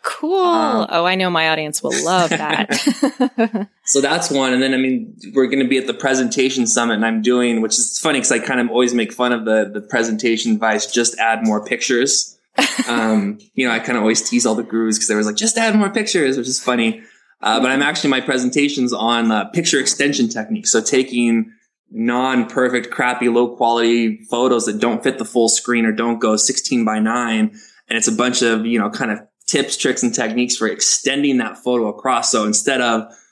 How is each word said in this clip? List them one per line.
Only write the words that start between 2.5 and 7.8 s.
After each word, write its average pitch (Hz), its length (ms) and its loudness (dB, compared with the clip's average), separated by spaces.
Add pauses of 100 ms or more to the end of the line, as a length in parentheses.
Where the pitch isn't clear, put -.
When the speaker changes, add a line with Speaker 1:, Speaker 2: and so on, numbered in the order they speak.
Speaker 2:
<laughs> - 120 -20
So - 140 2
that's 151 320 0
one. 135 220 2
And 127 100 2
then, 135 100 0
I 127 40 0
mean, 127 360 -2 (200)
we're 131 140 4
gonna 127 200 0
be 131 100 2
at 131 100 -2
the 117 60 -4
presentation 131 720 0
summit, 117 280 2
and 107 100 0
I'm 113 160 0
doing, 120 400 2
which 110 160 0
is - 240 -4